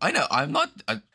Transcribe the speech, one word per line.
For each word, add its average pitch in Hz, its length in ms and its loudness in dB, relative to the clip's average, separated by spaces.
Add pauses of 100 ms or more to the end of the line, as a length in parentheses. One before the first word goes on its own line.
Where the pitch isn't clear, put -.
I 175 100 0
know. 208 200 0
I'm 135 200 0
not, - 180 2 (180)
I, 107 140 -2 (140)